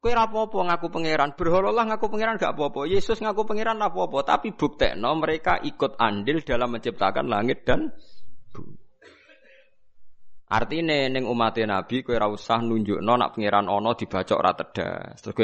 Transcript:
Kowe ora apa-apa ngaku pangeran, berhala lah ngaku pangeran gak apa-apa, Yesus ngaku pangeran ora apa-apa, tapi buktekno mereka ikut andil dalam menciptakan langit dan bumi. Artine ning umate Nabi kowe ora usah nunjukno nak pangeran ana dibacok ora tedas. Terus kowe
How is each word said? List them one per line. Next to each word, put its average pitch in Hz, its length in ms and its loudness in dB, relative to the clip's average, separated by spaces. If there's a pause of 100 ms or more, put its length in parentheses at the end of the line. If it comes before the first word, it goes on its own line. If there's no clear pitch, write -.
Kowe 196 80 4
ora 226 160 4
apa-apa 208 400 -2
ngaku 170 240 -2
pangeran, 156 400 0
berhala 185 400 2
lah 226 160 2
ngaku 214 240 -2
pangeran 220 240 0
gak 147 160 0
apa-apa, 139 320 -2
Yesus 196 400 2
ngaku 214 160 0
pangeran 214 400 0
ora 208 80 2
apa-apa, 175 480 0
tapi 220 160 -6
buktekno 131 640 0
mereka 160 400 0
ikut - 400 -2
andil 113 480 0
dalam 120 320 0
menciptakan 110 480 0
langit 117 400 0
dan 285 240 4 (640)
bumi. - 240 -8 (1700)
Artine 143 640 0
ning 131 160 0
umate 113 400 2
Nabi 104 400 -2
kowe 123 80 -2
ora 107 160 2
usah 113 320 -2
nunjukno 110 560 2
nak - 160 0
pangeran 104 320 2
ana 101 320 0
dibacok 98 400 -2
ora 90 160 4
tedas. - 720 -8
Terus 104 80 -8
kowe - 100 2